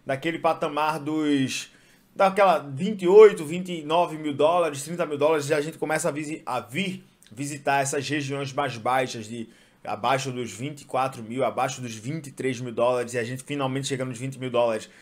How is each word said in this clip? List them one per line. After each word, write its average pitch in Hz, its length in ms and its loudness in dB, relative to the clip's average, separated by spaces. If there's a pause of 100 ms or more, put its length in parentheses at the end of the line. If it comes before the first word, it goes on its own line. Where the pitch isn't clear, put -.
daquele 139 320 -2
patamar 156 640 0
dos, 143 720 0 (420)
daquela 190 440 4
vinte 143 440 -6
e 175 60 2
oito, 202 360 10
vinte 175 280 -6
e 165 100 -6
nove 160 340 0
mil 151 180 -4
dólares, 151 480 2
trinta 165 240 -4
mil 147 120 -6
dólares, 147 300 2
e 156 60 2
a 151 60 2
gente 156 160 -4
começa 160 320 -2
a 151 40 -2
visi-, 151 340 -8
a 123 140 -4
vir 170 440 -6 (280)
visitar 139 480 -2
essas 139 280 -2
regiões 139 440 -4
mais 131 240 -2
baixas, 120 500 -2
de 113 220 -10 (360)
abaixo 127 480 -2
dos 123 200 -6
vinte 135 300 -10
e - 20 -20
quatro 131 380 -4
mil, 120 220 -4
abaixo 123 360 -2
dos 120 140 -10
vinte 139 320 -8
e 135 60 -16
três 127 280 -4
mil 123 120 -8
dólares, 120 420 0
e 123 40 -2
a 117 60 -2
gente 127 200 -10
finalmente 135 420 -4
chega 131 180 -4
nos 127 140 -8
vinte 131 200 -8
mil 127 120 -6
dólares. 117 400 0 (120)